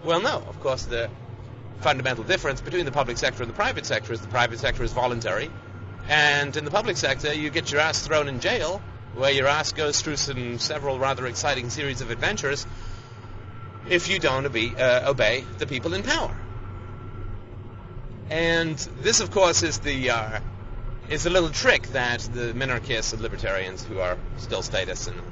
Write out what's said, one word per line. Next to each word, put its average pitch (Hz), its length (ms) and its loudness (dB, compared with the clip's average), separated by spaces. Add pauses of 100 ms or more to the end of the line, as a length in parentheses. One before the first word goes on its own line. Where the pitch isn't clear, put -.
Well, 165 180 4
no, 226 260 0
of - 120 -10
course, 131 240 0
the 117 260 -2 (720)
fundamental 131 420 2
difference 151 380 0
between 170 240 0
the 131 60 -2
public 123 260 2
sector 127 260 0
and 117 60 -4
the - 60 -8
private 208 300 0
sector 117 280 0
is 107 80 -4
the 95 60 -12
private 117 320 2
sector 127 240 0
is 117 80 0
voluntary, 120 580 0 (600)
and 143 480 6
in 151 80 -4
the 143 60 -4
public 208 260 2
sector, 139 360 0
you 151 160 -2
get 151 220 -2
your 147 100 4
ass 156 240 2
thrown 151 220 4
in 131 120 -4
jail, 190 420 0 (340)
where 135 160 4
your 135 160 4
ass 147 240 4
goes 151 300 2
through 147 160 -2
some 123 420 -4
several 139 400 -2
rather 131 260 2
exciting 127 440 0
series 135 320 -4
of 117 100 -4
adventures 143 560 -2 (1200)
if 175 200 2
you 190 100 2
don't 135 260 2
obe-, 120 320 0
uh, 127 300 6
obey 123 360 4 (140)
the 143 100 -2
people 139 260 -2
in 196 100 -2
power. 285 320 0 (1900)
And 165 480 2 (240)
this, 220 180 4
of 190 120 0
course, 175 320 6
is 135 160 0
the... 131 300 0
Uh, 110 300 0 (720)
is 151 140 0
the 170 60 2
little 170 200 6
trick 190 400 4
that 123 300 2 (140)
the 120 200 -2
minarchists 120 600 0
and 110 80 -4
libertarians 95 640 -2
who 95 160 -6
are 90 180 0 (200)
still 95 260 -2
statists 92 440 -2
and 90 80 -6 (160)